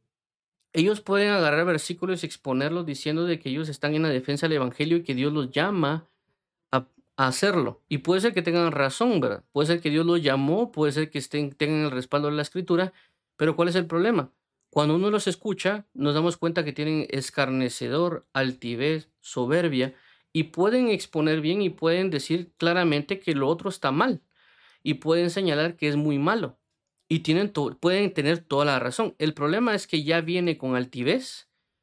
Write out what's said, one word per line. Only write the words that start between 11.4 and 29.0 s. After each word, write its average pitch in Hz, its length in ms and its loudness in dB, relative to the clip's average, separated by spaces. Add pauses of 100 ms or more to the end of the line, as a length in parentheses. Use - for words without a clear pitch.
tengan 151 320 0
el 147 80 -2
respaldo 143 360 -2
de 147 80 -2
la 147 60 0
Escritura, 180 500 0 (440)
pero 156 200 2
¿cuál 170 120 2
es 170 80 0
el 175 100 2
problema? 170 460 0 (380)
Cuando 147 260 4
uno 190 140 2
los 208 180 0
escucha, 196 640 -2
nos 147 200 0
damos 170 220 2
cuenta 165 280 -2
que 147 80 -6
tienen 151 380 -2
escarnecedor, 131 1200 -2
altivez, 131 760 -2 (120)
soberbia, 135 760 0 (380)
y 160 120 0
pueden 220 440 2
exponer 156 520 0
bien 175 220 0
y 185 80 0
pueden 180 400 0
decir 160 460 -4
claramente 170 640 0
que 165 140 -2
lo 135 140 0
otro 170 220 -2
está - 220 -2
mal, 196 280 0 (640)
y 151 120 -2
pueden 170 360 0
señalar 170 460 0
que 151 120 -2
es 143 80 0
muy 147 220 0
malo, 165 400 0 (500)
y 160 120 0
tienen 185 320 0
to-, 196 260 -2
pueden 190 340 2
tener 165 280 0
toda 143 240 0
la 139 160 2
razón. 127 380 -2